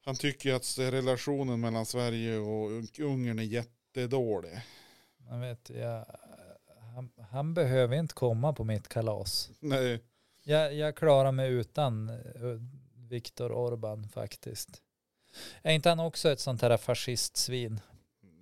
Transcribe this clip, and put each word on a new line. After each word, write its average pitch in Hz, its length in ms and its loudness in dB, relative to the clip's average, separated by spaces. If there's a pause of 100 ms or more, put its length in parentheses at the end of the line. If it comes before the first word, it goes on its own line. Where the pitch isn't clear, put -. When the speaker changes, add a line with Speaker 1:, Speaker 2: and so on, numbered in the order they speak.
Speaker 1:
Han 135 100 -2
tycker 135 340 -2
ju 131 60 4
att - 240 -4
relationen 131 800 0
mellan 113 240 0
Sverige 117 520 -2
och 107 340 -2
Ung-, 113 300 -8
Ungern 127 380 0
är 113 40 -2
jättedålig. 117 1200 -2 (680)
Speaker 2:
Jag 120 100 -8
vet, 123 300 -10
jag, 117 360 -6 (920)
han, 127 140 -12 (200)
han 143 240 -2
behöver 131 440 4
inte - 160 0
komma 127 400 2
på 117 100 -4
mitt 110 240 -2
kalas. 110 720 -2
Speaker 1:
Nej. 127 440 0 (400)
Speaker 2:
Jag, 151 300 2
jag 151 240 -2
klarar 135 340 8
mig 131 200 2
utan, 117 580 0
eh, 113 60 -8 (800)
Viktor 120 560 -8
Orbán 110 580 -4
faktiskt. - 720 -10 (800)
Är 156 120 4
inte 156 160 4
han 165 100 4
också 165 300 2
ett 139 100 2
sånt 123 220 -2
här 117 160 6
fascistsvin? 120 1000 -2 (640)